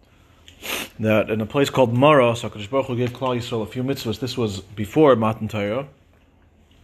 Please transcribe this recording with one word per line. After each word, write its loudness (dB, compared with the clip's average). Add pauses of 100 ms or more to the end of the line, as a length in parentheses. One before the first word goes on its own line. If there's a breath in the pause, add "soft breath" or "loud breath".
(1000 loud breath)
that 2
in -2
a -4
place 0
called 2
Mara, 6
so -10
HaKadosh -14
Baruch -2
Hu -6
gave -2
Klal -4
Yisrael -6
a -8
few -8
mitzvahs. -6
This -8
was -4
before 2
Matan 0
Torah. -6 (960)